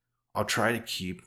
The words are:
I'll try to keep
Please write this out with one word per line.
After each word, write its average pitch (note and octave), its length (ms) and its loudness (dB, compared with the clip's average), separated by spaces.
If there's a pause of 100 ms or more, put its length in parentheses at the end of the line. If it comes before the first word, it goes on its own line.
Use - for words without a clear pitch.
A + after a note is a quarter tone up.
(340)
I'll G#2 100 0
try A2+ 280 4
to A2+ 80 0
keep F2+ 460 -6